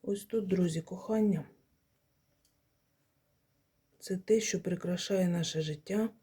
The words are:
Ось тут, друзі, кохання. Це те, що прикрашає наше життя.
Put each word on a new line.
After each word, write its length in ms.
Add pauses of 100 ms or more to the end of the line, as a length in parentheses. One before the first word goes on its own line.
Ось 240
тут, 220
друзі, 340
кохання. 640 (2500)
Це 180
те, 220
що 240
прикрашає 640
наше 340
життя. 480 (140)